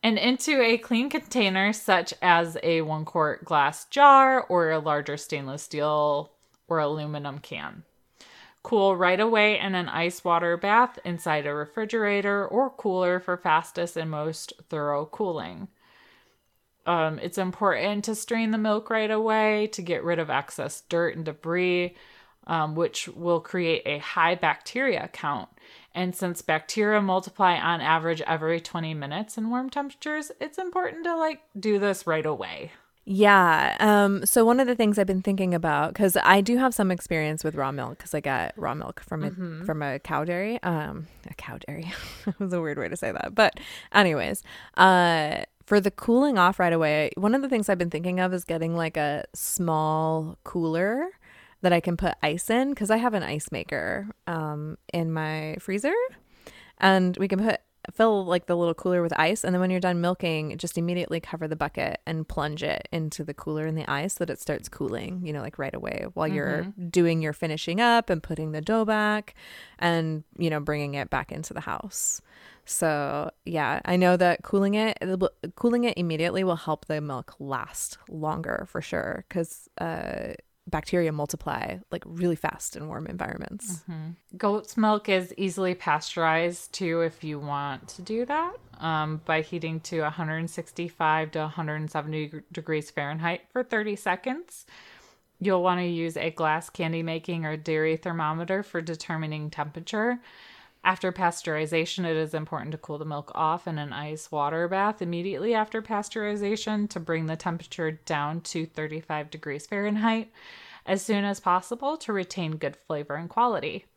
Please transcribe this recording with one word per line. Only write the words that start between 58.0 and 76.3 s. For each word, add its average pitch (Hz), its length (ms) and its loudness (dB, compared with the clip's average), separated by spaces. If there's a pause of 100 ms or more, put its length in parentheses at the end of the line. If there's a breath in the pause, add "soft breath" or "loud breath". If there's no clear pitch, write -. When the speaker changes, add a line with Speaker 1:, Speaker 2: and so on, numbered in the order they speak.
Speaker 2:
like, 175 220 2
the 175 100 2
little 170 180 2
cooler 180 280 2
with 165 160 0
ice, 170 260 2
and 180 100 2
then 180 60 2
when 185 100 2
you're 185 100 0
done 180 200 0
milking, 165 560 -2
just 170 220 -6
immediately 170 420 -2
cover 160 280 -8
the 156 80 -2
bucket - 500 -4
and 160 220 -4
plunge 151 340 -4
it - 300 -4
into 160 320 -4
the - 100 -8
cooler 156 320 -4
in 160 80 -2
the 156 160 -6
ice 147 240 -2
so 175 100 -2
that 165 80 -4
it - 80 -8
starts - 300 -4
cooling, 180 560 -6
you 151 60 -6
know, 147 100 -6
like, - 160 -10
right 139 160 -6
away - 400 -6
while 160 140 -2
you're 151 360 -2
Speaker 1:
Mm-hmm. 185 240 -10
Speaker 2:
doing 165 320 4
your 151 140 -2
finishing 165 460 -4
up 233 280 4
and 165 140 0
putting 156 300 -6
the 156 100 -4
dough 220 240 2
back 214 480 0 (440 loud breath)
and, 160 440 0 (160)
you 170 120 2
know, 151 100 0
bringing 147 340 -2
it 139 160 -6
back - 220 -4
into - 200 -10
the - 100 -8
house. - 600 -6 (440 loud breath)
So, 147 640 -2 (160)
yeah, 151 400 -2
I 180 100 2
know 180 220 6
that 175 240 2
cooling 196 320 0
it, 214 240 0 (580)
cooling 240 280 2
it 233 120 0
immediately 170 480 -2